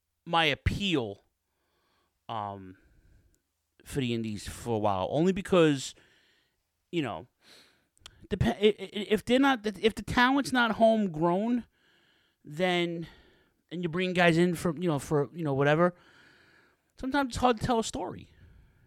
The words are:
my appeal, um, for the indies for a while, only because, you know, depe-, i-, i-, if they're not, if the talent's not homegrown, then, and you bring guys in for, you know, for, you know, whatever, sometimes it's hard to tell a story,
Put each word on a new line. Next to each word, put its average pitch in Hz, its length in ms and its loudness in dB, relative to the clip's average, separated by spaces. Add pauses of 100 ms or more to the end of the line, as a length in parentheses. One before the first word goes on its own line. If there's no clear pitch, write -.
(240)
my 170 200 0
appeal, 139 800 -2 (1040)
um, 101 480 -8 (1080)
for - 140 -8
the 123 160 -2
indies 110 320 -6
for - 300 -6
a - 20 -2
while, 98 320 -2
only 165 220 2
because, 165 640 2 (960)
you 170 100 -2
know, 90 240 -8 (1000)
depe-, 196 180 -2
i-, 208 200 2
i-, 196 440 0
if 208 140 0
they're 254 160 2
not, 262 260 2 (160)
if 214 140 0
the 214 60 -10
talent's 262 500 2
not 240 200 2
homegrown, 214 920 2 (800)
then, 170 640 -2 (640)
and 175 100 -6
you 175 60 -2
bring 180 240 -2
guys 175 260 6
in 180 160 4
for, 156 240 -2
you 180 80 -4
know, 147 140 0
for, 143 340 0
you 170 80 -8
know, 143 120 0
whatever, 151 380 4 (1080)
sometimes 269 300 -2
it's - 80 -8
hard 247 200 2
to - 80 -4
tell 233 140 2
a 214 40 -4
story, - 440 -10 (580)